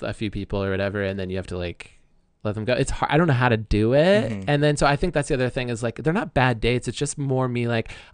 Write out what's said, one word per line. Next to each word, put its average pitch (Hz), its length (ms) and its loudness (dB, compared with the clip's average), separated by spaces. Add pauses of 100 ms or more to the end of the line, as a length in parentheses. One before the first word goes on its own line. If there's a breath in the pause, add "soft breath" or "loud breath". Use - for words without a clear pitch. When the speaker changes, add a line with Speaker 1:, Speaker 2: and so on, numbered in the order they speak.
Speaker 1:
a 110 120 -4
few 104 180 -4
people 101 320 -2
or 98 80 0
whatever, 98 320 -2
and 98 160 -2
then 95 100 -4
you 92 80 -4
have 92 100 -6
to, 90 100 -6
like, 87 420 -8 (440)
let 107 120 -2
them 107 100 -4
go. 123 80 2
It's 135 160 0
hard. - 220 -2
I 143 60 4
don't 175 100 4
know 143 60 4
how 123 160 4
to 110 80 4
do 110 360 2
it. 175 380 4
Speaker 2:
Mm-hmm. 98 160 -8
Speaker 1:
And 147 160 2
then, 147 120 4
so 143 120 2
I 143 80 4
think 180 180 -2
that's 143 140 0
the 147 80 0
other 127 140 0
thing 123 200 -4
is, 117 140 -4
like, 117 140 -2
they're 151 140 -2
not 202 220 -2
bad 127 260 4
dates. 120 280 0
It's 120 100 -6
just - 220 -4
more 131 280 0
me, 120 200 -2
like, 117 240 -2 (220 loud breath)